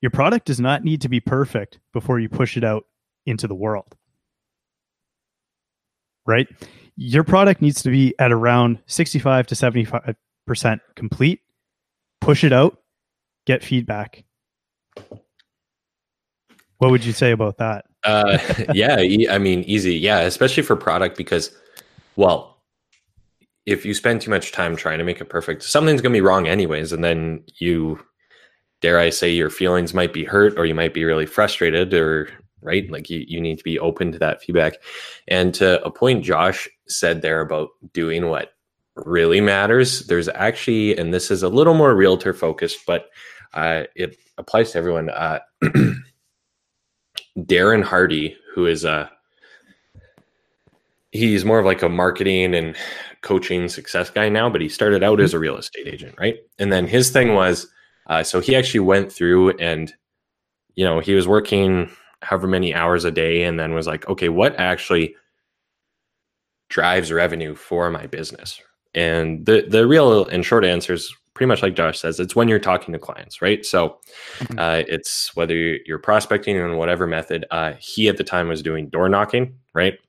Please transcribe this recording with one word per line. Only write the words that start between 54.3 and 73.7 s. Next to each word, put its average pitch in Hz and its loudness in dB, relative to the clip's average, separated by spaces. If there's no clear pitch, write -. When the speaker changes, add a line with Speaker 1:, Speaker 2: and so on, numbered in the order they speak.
Speaker 2:
but 90 -2
he 78 -4
started 101 2
out 104 4
as 92 4
a 85 -2
real 78 -4
estate - -14
agent, - -16
right? 113 -2
And 101 -2
then 90 0
his 123 2
thing 123 4
was, 92 2
uh, 80 0
so 92 -2
he 131 2
actually 127 0
went 95 2
through 90 4
and, 80 -4
you 92 0
know, 82 2
he 90 -2
was 92 4
working 98 2
however 95 -4
many 92 -2
hours 85 0
a 85 -2
day 82 0
and 85 -2
then 80 -4
was 80 -4
like, 78 -8
"Okay, 95 -2
what 87 2
actually 87 -2
drives 87 0
revenue 82 -2
for 87 -4
my 76 -10
business?" - -14
And 82 -2
the, 107 4
the 113 4
real 127 6
and 87 -4
short 113 2
answer 90 0
is - -8
pretty 127 -2
much 117 2
like 95 0
Josh 82 -2
says, 82 -6
it's 90 -4
when 117 4
you're 110 2
talking 90 -2
to 80 -8
clients, - -16
right? 104 0
So, - 0